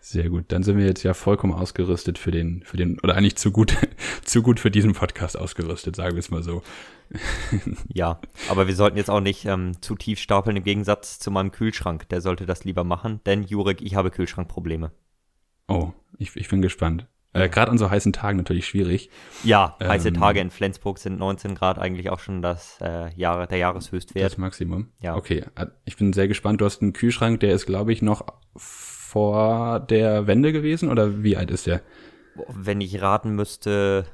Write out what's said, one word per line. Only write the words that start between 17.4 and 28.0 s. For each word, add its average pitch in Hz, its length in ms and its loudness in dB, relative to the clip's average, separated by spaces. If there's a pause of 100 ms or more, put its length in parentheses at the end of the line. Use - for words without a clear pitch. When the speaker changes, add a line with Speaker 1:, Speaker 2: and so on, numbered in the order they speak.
Speaker 2:
Ja. 92 80 4
Speaker 1:
grad 107 200 4
an 120 100 4
so 101 120 4
heißen 101 220 2
Tagen 104 260 -2
natürlich 87 280 -2
schwierig. 92 440 -2 (320)
Speaker 2:
Ja, 101 400 6
heiße 92 260 2
Speaker 1:
Ähm, 90 60 0
Speaker 2:
Tage 101 260 4
in 92 100 -2
Flensburg 98 480 -4
sind 95 200 -8
neunzehn 95 360 -4
Grad 92 240 0
eigentlich 92 320 -4
auch 90 100 -6
schon 92 220 -8
das, 87 380 -4
äh, 85 360 -6
Jahre-, 87 320 -2
der 92 100 -2
Jahreshochstwert. 90 760 -2
Speaker 1:
Das - 60 -10
Maximum? 92 640 -6
Speaker 2:
Ja. 82 160 -4
Speaker 1:
Okay, - 280 -2 (120)
äh, 90 100 -6 (180)
ich - 120 -12
bin 101 160 2
sehr 98 160 2
gespannt. 104 320 0
Du 104 40 4
hast 101 180 0
einen 101 100 2
Kühlschrank, 117 480 0
der 101 140 4
ist, 95 120 0
glaub 101 220 -2
ich, 113 140 0